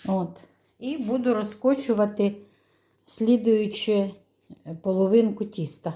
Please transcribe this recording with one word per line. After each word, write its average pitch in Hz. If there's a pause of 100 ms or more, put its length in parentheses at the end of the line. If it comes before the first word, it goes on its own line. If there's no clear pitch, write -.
От. 185 (400)
І 269
буду 247
розкочувати 208 (720)
слідуючи 214 (680)
половинку 196
тіста, -